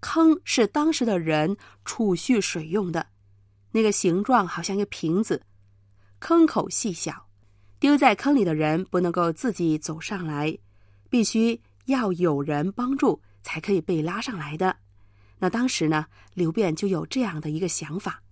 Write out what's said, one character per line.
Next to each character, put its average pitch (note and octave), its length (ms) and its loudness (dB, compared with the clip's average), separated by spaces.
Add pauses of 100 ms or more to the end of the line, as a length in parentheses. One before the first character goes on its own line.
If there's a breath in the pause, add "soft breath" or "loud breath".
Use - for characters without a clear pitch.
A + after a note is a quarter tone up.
坑 D#4+ 420 2
是 - 240 2
当 D4 260 0
时 B3+ 140 0
的 G3 140 0
人 D#3+ 360 0 (280 loud breath)
储 G#3+ 280 0
蓄 G#3 280 2
水 E3 260 -4
用 F3+ 240 -2
的， D#3+ 160 -4 (640)
那 A3 100 0
个 G#3+ 120 4
形 F#3+ 320 2
状 G#3+ 240 2
好 - 120 -8
像 F#3+ 140 -6
一 G3 60 -2
个 G3+ 60 0
瓶 F3 360 -2
子， D#3+ 220 -2 (760)
坑 E4 280 4
口 F#3+ 240 0
细 - 220 -2
小， - 360 -10 (500)
丢 C#4+ 180 4
在 B3+ 180 6
坑 C#4 200 0
里 A#3+ 100 4
的 E3 100 0
人 D#3 320 0
不 - 120 -2
能 F3 140 2
够 E3+ 200 0
自 G#3+ 200 -2
己 D#3+ 260 0
走 D#3+ 220 -8
上 F3+ 260 -6
来， D3+ 300 -4 (520)
必 A#3+ 140 2
须 A3+ 380 0 (240)
要 B3 300 0
有 D#3+ 280 0
人 D3 300 -2
帮 B3+ 240 -2
助 G#3 240 2 (220)
才 - 180 -10
可 G#3 120 -2
以 F#3 80 2
被 D#3+ 220 -2
拉 F3+ 180 -4
上 A#3 160 -8
来 D3 200 -10
的。 F#3 200 0 (600)
那 F#3 100 0
当 A#3+ 200 0
时 E3 200 0
呢， D#3 180 0 (280 soft breath)
刘 E3+ 160 0
辩 E3+ 240 0
就 G3+ 140 -2
有 D#3+ 180 -2
这 C4 140 -4
样 F3+ 200 -4
的 D3+ 100 -6
一 D#3 100 -4
个 F3+ 80 -2
想 D#3 300 -4
法。 - 220 -8 (100)